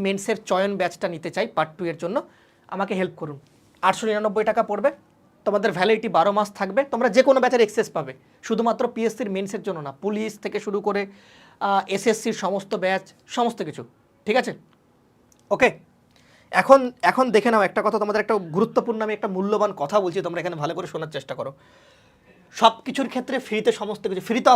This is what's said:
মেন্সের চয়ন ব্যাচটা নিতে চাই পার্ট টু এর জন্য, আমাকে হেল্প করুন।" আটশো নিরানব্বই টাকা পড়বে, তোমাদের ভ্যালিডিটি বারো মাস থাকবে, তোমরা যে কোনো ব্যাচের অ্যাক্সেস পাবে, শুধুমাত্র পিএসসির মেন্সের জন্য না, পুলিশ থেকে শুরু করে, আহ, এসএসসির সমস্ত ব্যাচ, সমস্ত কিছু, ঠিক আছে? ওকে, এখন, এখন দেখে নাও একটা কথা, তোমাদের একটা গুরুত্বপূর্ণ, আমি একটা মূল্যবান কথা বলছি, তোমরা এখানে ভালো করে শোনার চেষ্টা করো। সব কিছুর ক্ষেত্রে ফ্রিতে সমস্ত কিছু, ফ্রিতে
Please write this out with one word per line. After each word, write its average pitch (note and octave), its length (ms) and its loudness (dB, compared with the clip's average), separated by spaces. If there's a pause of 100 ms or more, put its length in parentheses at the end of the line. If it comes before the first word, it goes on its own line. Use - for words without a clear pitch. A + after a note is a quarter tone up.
মেন্সের G3 320 -2 (120)
চয়ন G3 300 0
ব্যাচটা F3+ 360 -4
নিতে E3 200 -8
চাই - 100 -2 (100)
পার্ট D#3 220 0
টু F#3 140 -8
এর D#3+ 120 -8
জন্য, F#3+ 140 -2 (580)
আমাকে G3 240 -4
হেল্প F#3 220 -4
করুন।" D3 160 -12 (500)
আটশো F#3+ 220 2
নিরানব্বই G#3+ 400 0
টাকা A3 200 2
পড়বে, G#3 200 2 (560)
তোমাদের G3+ 320 2
ভ্যালিডিটি A3 400 2
বারো F3 200 6
মাস G#3 120 0 (100)
থাকবে, G3 220 0 (120)
তোমরা A#3+ 220 2
যে B3+ 120 8
কোনো C4 160 6
ব্যাচের B3 200 4
অ্যাক্সেস G#3 320 -2
পাবে, C3 180 -6 (340)
শুধুমাত্র A#3 360 0 (120)
পিএসসির G#3+ 400 -4
মেন্সের G3 320 -6
জন্য F3 200 -6
না, C3+ 40 -10 (120)
পুলিশ G#3+ 280 -4 (120)
থেকে G#3 220 -6
শুরু G3+ 220 -4
করে, G3+ 180 -2
আহ, - 760 -4 (140)
এসএসসির A3 480 -2
সমস্ত G3 280 -4 (120)
ব্যাচ, F#3 200 0 (340)
সমস্ত A#3 300 0
কিছু, C#3 160 -10 (420)
ঠিক A3 160 2
আছে? F#3+ 100 -2 (1000)
ওকে, A#3 180 4 (920)
এখন, C4+ 180 10 (320)
এখন B3+ 140 4 (100)
দেখে A3 180 4
নাও G#3+ 160 6
একটা G#3+ 160 -2
কথা, G#3+ 180 0
তোমাদের G#3 200 0
একটা A3 120 0 (200)
গুরুত্বপূর্ণ, A3 500 0
আমি G#3+ 120 -2
একটা G#3+ 180 -6
মূল্যবান G3+ 360 0 (100)
কথা D3 220 0
বলছি, F3+ 220 -2
তোমরা E3+ 160 -6
এখানে E3+ 200 -6
ভালো D#3+ 160 -4
করে F3 160 -8
শোনার D#3+ 220 -8
চেষ্টা C3+ 240 -8
করো। C#3 120 -8 (1080)
সব A3+ 140 6 (120)
কিছুর C4 280 -4
ক্ষেত্রে B3+ 220 -6 (120)
ফ্রিতে G#3+ 320 0
সমস্ত G#3 300 -8
কিছু, F#3 180 -6
ফ্রিতে B3 280 4